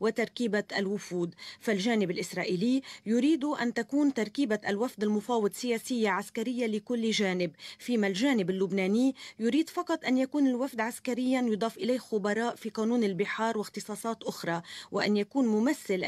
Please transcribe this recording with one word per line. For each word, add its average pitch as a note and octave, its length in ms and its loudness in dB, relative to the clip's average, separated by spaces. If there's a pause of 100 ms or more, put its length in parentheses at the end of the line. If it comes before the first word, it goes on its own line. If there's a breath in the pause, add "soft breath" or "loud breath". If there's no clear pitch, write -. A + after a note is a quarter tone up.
وتركيبة A3 640 0 (120)
الوفود، F3+ 580 -2 (260 loud breath)
فالجانب G#3 500 2
الإسرائيلي F3+ 720 -2 (240 loud breath)
يريد B3 380 4
أن A#3+ 300 -2
تكون C#4 400 2
تركيبة G#3+ 440 0 (100)
الوفد G#3 340 -2
المفاوض G#3+ 500 2
سياسية A3+ 580 0
عسكرية A3+ 560 -2
لكل A3 440 -2
جانب، F#3 420 0 (260 loud breath)
فيما A3+ 280 0
الجانب G3 440 2
اللبناني G3 640 2 (240 loud breath)
يريد A#3 300 2
فقط E4+ 360 -2
أن B3+ 140 2
يكون C4+ 280 2
الوفد B3+ 340 0
عسكريا B3 600 0
يضاف A3+ 380 0
إليه A#3+ 200 0
خبراء G#3+ 560 0
في - 160 -8
قانون A3+ 340 2
البحار G3+ 540 0
واختصاصات G#3+ 640 -6
أخرى، E3+ 400 -4 (300 loud breath)
وأن G3+ 240 2
يكون A3 300 0
ممثل G#3+ 600 0